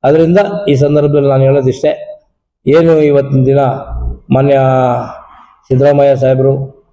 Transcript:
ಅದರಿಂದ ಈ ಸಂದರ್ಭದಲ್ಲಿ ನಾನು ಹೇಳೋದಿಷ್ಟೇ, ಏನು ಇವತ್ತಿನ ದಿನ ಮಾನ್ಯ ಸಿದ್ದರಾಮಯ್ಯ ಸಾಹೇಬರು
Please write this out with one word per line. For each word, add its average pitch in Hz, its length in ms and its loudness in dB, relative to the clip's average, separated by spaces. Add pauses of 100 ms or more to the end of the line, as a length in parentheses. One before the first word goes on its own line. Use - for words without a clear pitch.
ಅದರಿಂದ 165 340 2 (320)
ಈ 143 60 2
ಸಂದರ್ಭದಲ್ಲಿ 143 540 0
ನಾನು 135 140 2
ಹೇಳೋದಿಷ್ಟೇ, 135 760 -2 (460)
ಏನು 160 320 2
ಇವತ್ತಿನ 139 460 0
ದಿನ 135 140 2 (760)
ಮಾನ್ಯ 139 260 2 (1080)
ಸಿದ್ದರಾಮಯ್ಯ 139 480 2
ಸಾಹೇಬರು 131 380 0 (400)